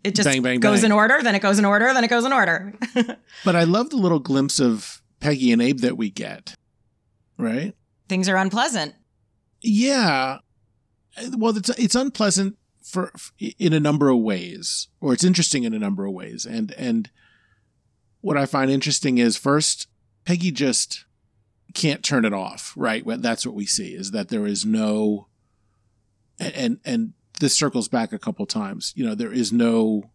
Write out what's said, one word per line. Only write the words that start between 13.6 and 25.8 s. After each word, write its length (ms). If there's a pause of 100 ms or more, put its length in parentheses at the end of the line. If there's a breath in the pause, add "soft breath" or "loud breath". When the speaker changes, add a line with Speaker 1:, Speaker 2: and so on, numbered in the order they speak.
Speaker 2:
a 60
number 300
of 100
ways, 680 (120)
or 140
it's 100
interesting 400
in 100
a 60
number 260
of 80
ways. 320
And, 280
and 360 (1120)
what 160
I 80
find 260
interesting 460
is, 200
first, 500 (380)
Peggy 260
just 540 (680)
can't 300
turn 220
it 80
off, 420
right? 300
Well, 140
that's 260
what 100
we 100
see, 280
is 180
that 180
there 180
is 180
no, 640 (1120)